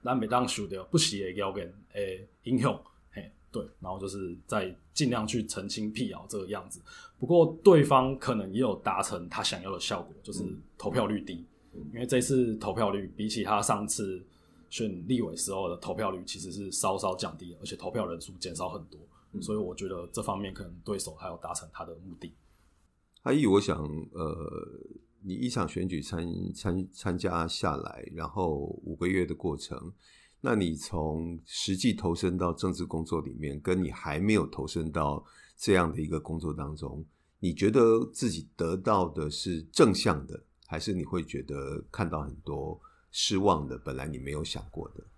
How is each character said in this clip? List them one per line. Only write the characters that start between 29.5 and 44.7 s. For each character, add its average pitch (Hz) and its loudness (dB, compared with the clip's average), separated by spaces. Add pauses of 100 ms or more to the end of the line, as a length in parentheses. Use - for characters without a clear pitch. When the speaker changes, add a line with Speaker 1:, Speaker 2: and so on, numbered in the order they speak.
Speaker 2:
程， 73 -10 (480)
那 123 0
你 87 2
从 80 -2
实 - -2
际 104 4
投 85 0
身 90 0
到 87 2
政 92 -2
治 85 -4
工 80 -4
作 80 -2
里 71 -8
面， 73 -6
跟 92 2
你 73 -2
还 73 -4
没 104 4
有 90 6
投 69 -6
身 80 -2
到 73 0 (320)
这 104 4
样 87 6
的 76 -6
一 78 -2
个 80 -2
工 80 -6
作 76 -4
当 76 -6
中， 76 -8 (360)
你 92 0
觉 98 4
得 113 8
自 120 0
己 80 -6
得 85 0
到 95 4
的 76 -4
是 82 -4 (120)
正 113 8
向 76 2
的， - -12 (280)
还 80 -4
是 101 -2
你 87 0
会 85 -2
觉 67 -8
得 69 -6
看 92 -2
到 78 -2
很 71 -8 (120)
多 73 -6 (320)
失 - 0
望 87 4
的， 64 -8
本 67 -6
来 67 -4
你 71 -6
没 67 -8
有 76 -4
想 - -6
过 - -10